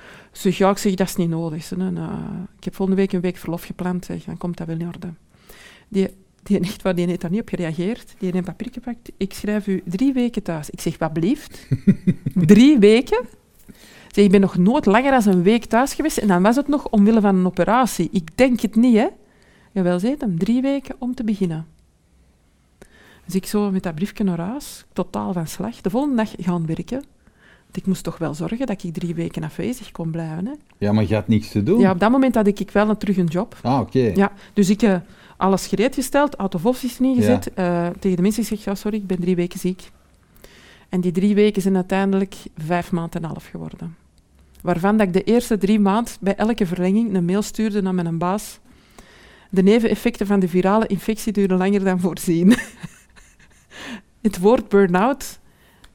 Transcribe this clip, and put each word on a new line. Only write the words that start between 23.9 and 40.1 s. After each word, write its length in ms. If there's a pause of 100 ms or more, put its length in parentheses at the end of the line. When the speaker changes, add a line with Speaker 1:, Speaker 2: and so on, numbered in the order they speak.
Speaker 1:
briefje 280
naar 160
huis, 540
totaal 400
van 140
slag. 340
De 80
volgende 260
dag 220
gaan 280
werken. 380 (600)
Want 140
ik 80
moest 180
toch 140
wel 160
zorgen 320
dat 180
ik 100
drie 220
weken 280
afwezig 480
kon 200
blijven, 340
hè. 60 (260)
Speaker 2:
Ja, 140
maar 160
je 60
had 140
niks 240
te 120
doen. 160
Speaker 1:
Ja, 120
op 80
dat 120
moment 240
had 120
ik, 120
ik 120
wel 180
een, 80
terug 200
een 80
job. 360
Speaker 2:
Ah, 180
oké. 360
Speaker 1:
Ja, 160 (220)
dus 160
ik, 120
eh, 140 (420)
alles 300
gereed 280
gesteld, 420
out 180
of 100
office 360
neergezet, 540
Speaker 2:
Ja. 320
Speaker 1:
eh, 120
tegen 180
de 60
mensen 200
gezegd, 200
"Ja, 120
sorry, 220
ik 100
ben 120
drie 160
weken 240
ziek." 320 (960)